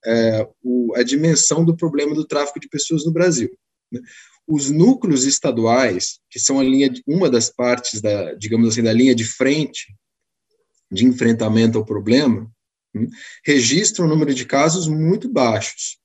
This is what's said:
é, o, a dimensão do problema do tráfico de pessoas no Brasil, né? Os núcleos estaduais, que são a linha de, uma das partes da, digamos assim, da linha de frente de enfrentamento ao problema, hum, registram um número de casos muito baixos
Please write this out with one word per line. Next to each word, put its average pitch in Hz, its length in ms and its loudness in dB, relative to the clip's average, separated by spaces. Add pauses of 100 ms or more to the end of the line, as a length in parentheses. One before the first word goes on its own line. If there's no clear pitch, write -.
é, 113 420 0 (140)
o, 123 340 -2
a 123 80 0
dimensão 151 600 0
do 165 100 2
problema 147 400 -2
do 151 100 -4
tráfico 143 320 -4
de - 120 -16
pessoas 151 360 -4
no 165 60 -2
Brasil, 160 420 0 (380)
né? 120 80 -10 (460)
Os 139 240 -2
núcleos 160 560 2
estaduais, 117 920 0 (100)
que 117 100 -14
são 135 200 0
a 135 40 2
linha 135 260 2
de, 123 180 -10
uma 165 220 2
das 117 200 0
partes 123 520 -4
da, 101 320 -2
digamos 113 360 0
assim, 113 140 -2
da 113 100 2
linha 123 220 4
de 113 100 -2
frente 135 680 -4 (1000)
de 101 140 0
enfrentamento 113 720 2
ao 107 80 -2
problema, 110 640 0 (460)
hum, 107 120 -4 (380)
registram 147 600 2
um 160 40 2
número 151 240 0
de 127 120 -6
casos 160 420 0
muito 160 400 0
baixos 120 760 -2